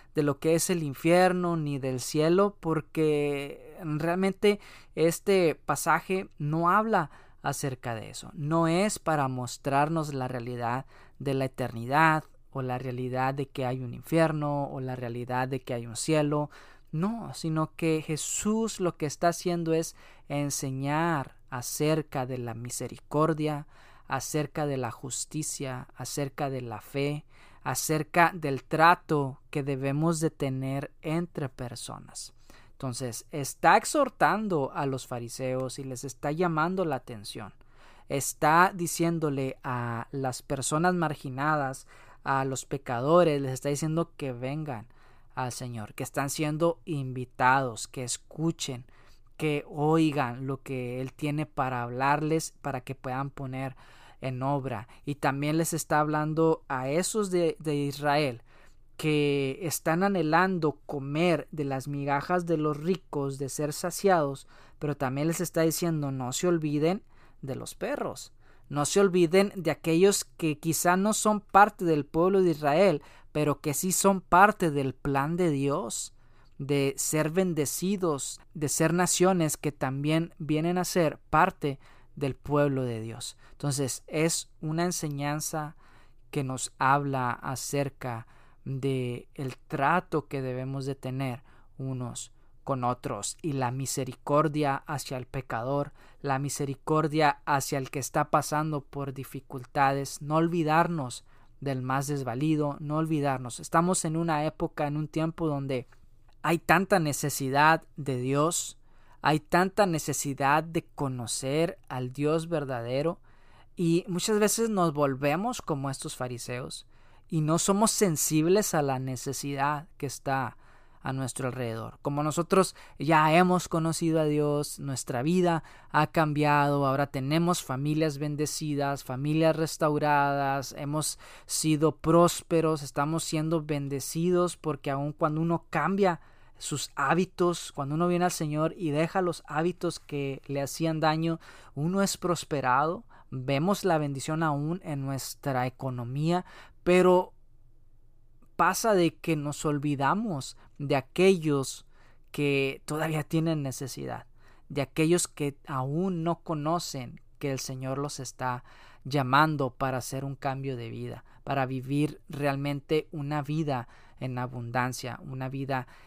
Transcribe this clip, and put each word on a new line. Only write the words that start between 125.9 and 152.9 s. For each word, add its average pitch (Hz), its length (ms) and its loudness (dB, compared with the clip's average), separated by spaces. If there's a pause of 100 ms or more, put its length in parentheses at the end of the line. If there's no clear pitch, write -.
ha 151 180 2
cambiado, 147 760 4
ahora 139 240 2
tenemos 160 540 0
familias 147 560 0
bendecidas, 143 880 -2
familias 151 500 2
restauradas, 143 1200 0
hemos 147 440 -4 (260)
sido 156 500 2
prósperos, 160 880 4
estamos 151 400 -4
siendo 156 400 -2
bendecidos, 156 960 -2
porque 147 340 -4
aun 143 220 -2
cuando 156 280 0
uno 165 300 0
cambia 175 500 2 (380)
sus - 380 -6
hábitos, 175 760 0
cuando 143 240 -4
uno 170 140 2
viene 175 160 2
al 175 80 2
Señor 156 440 -2
y 165 140 -4
deja 165 300 0
los 175 260 -2
hábitos 165 540 -4
que 139 460 -6
le 139 140 -4
hacían 160 380 -2
daño, 160 400 0 (380)
uno 180 260 0
es - 140 0
prosperado, 156 880 0 (260)
vemos 139 540 0
la 170 140 4
bendición 147 440 -2
aún 156 400 -2
en 143 200 -6
nuestra 135 640 -4
economía, 135 760 -2 (380)
pero 180 500 6 (1200)
pasa 185 380 2
de 170 200 4
que 160 220 -2
nos 147 300 -4
olvidamos 147 920 -2 (220)
de 143 180 0
aquellos 156 880 2 (460)
que 139 560 0
todavía 156 360 -2